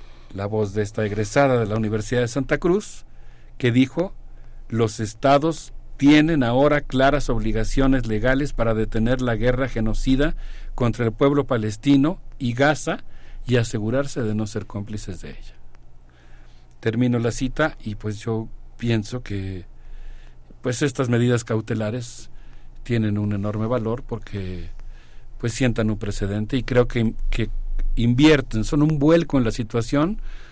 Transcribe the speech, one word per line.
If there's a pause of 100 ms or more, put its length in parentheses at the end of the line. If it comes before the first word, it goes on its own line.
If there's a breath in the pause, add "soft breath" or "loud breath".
(320 soft breath)
la
voz
de
esta
egresada
de
la
Universidad
de
Santa
Cruz, (540 soft breath)
que
dijo: (560 soft breath)
"Los
estados (240)
tienen
ahora
claras
obligaciones
legales
para
detener
la
guerra
genocida (380 loud breath)
contra
el
pueblo
palestino (200)
y
Gaza (420 soft breath)
y
asegurarse
de
no
ser
cómplices
de
ella". (1300 soft breath)
Termino
la
cita
y,
pues,
yo (300)
pienso
que, (960 soft breath)
pues,
estas
medidas
cautelares (540 soft breath)
tienen
un
enorme
valor
porque, (680 soft breath)
pues,
sientan
un
precedente
y
creo
que, (160)
que (460)
invierten,
son
un
vuelco
en
la
situación (320 loud breath)